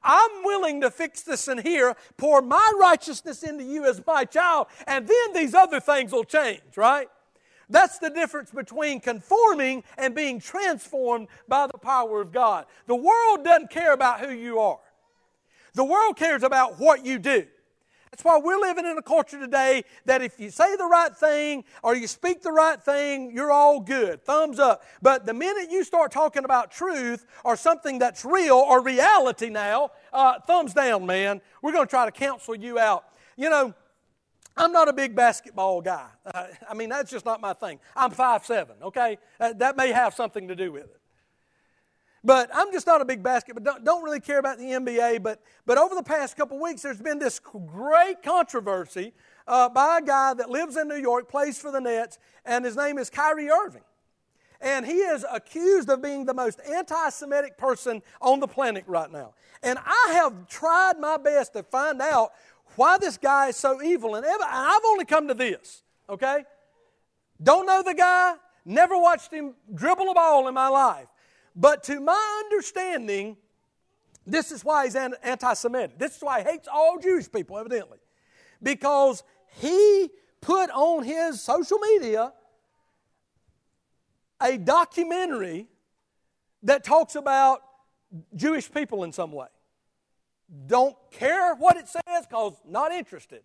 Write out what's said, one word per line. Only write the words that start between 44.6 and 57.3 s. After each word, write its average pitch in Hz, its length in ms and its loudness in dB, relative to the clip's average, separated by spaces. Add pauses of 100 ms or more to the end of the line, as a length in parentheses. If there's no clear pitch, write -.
N 254 120 -6
B 240 140 -4
A. 233 200 0
But, 214 220 -8 (240)
but 247 140 2
over 359 160 2
the 349 80 -6
past 285 340 -6
couple 269 220 -6
weeks, 320 240 -8
there's 254 180 -10
been 294 200 -6
this 269 160 -4
c-, - 300 -18
great 311 540 0
controversy, 214 920 -4 (340)
uh, 247 220 2
by 285 300 2
a 330 40 -2
guy 269 320 0
that 240 160 -8
lives 294 260 -6
in 302 120 -4
New 294 80 -8
York, 247 320 -2
plays 285 280 -4
for 294 140 -14
the 269 100 -4
Nets, 233 380 -6 (260)
and 240 200 -4
his 226 120 -6
name 285 220 -4
is 247 120 -10
Kyrie 302 380 -2
Irving. 320 360 0 (760)
And 262 240 -4
he 285 100 -8
is 349 360 -2
accused 330 580 -2
of 262 140 0
being 277 220 -8
the 254 100 -4
most 247 240 -4 (100)
anti-Semitic 285 880 -4